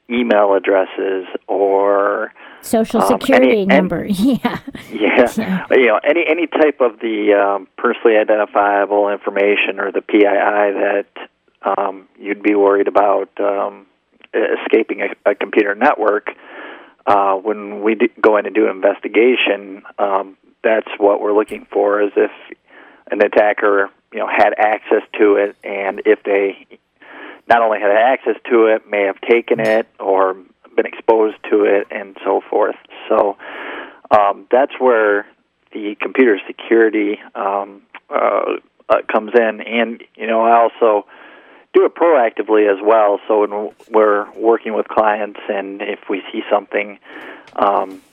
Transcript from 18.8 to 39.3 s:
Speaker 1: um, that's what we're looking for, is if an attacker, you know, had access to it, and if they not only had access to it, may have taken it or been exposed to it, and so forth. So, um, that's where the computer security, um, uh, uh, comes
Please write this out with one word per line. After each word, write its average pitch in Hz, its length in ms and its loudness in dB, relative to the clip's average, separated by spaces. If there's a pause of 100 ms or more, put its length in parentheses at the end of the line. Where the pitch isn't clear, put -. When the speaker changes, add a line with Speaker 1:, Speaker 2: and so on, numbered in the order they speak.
Speaker 1:
um, 98 380 -4 (280)
that's 110 240 0 (100)
what 101 220 2
we're 104 160 -2
looking 104 340 -2
for, 101 320 0
is 101 140 0
if 107 160 0 (760)
an 104 140 -2
attacker, 101 680 2 (220)
you 110 60 -12
know, 104 80 -4
had 104 320 2
access 107 440 0 (160)
to 104 180 4
it, 101 260 -2
and 98 440 -8
if 107 180 2
they 101 420 -2 (800)
not 117 140 4
only 107 180 0
had 104 100 2
access 113 460 2 (120)
to 113 180 4
it, 110 220 0
may 104 140 -2
have 98 180 -2
taken 117 380 0
it 110 300 0 (100)
or 95 380 0 (400)
been 110 100 0
exposed 110 500 0 (140)
to 104 140 2
it, 101 260 2
and 98 340 -14
so 98 240 0
forth. - 280 -2 (320)
So, 104 280 0 (760)
um, 101 400 2
that's 131 260 2
where 107 480 2 (460)
the 104 280 -10
computer 107 460 2
security, 107 720 0 (160)
um, 101 480 -6 (260)
uh, 104 500 -2 (300)
uh, 110 100 4 (140)
comes 107 220 -2